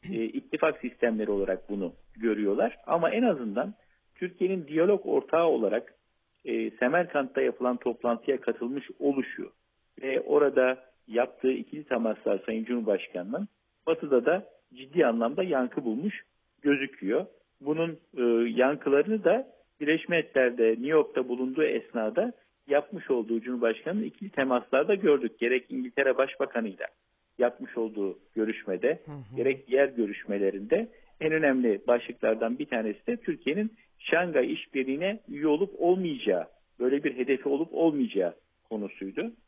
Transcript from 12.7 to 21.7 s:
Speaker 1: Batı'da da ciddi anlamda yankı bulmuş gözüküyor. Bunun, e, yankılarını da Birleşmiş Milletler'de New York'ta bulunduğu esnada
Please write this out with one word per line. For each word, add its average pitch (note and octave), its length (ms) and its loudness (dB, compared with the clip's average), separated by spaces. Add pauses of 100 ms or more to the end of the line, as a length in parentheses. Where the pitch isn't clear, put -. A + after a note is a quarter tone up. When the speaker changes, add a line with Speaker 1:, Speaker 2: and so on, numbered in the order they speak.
Speaker 1:
Batı'da D3 380 2
da F3+ 240 0 (240)
ciddi C3+ 320 0
anlamda A#2+ 380 0
yankı C3+ 400 -2
bulmuş B2 400 -4 (380)
gözüküyor. C3+ 640 0 (360)
Bunun, D#3 380 -2 (180)
e, A#2 320 2
yankılarını C#3+ 760 2
da A3 300 2 (260)
Birleşmiş D#3 300 0
Milletler'de B2+ 600 2
New A2+ 180 0
York'ta C#3+ 400 2
bulunduğu C3 360 -2
esnada A#2 680 -2 (340)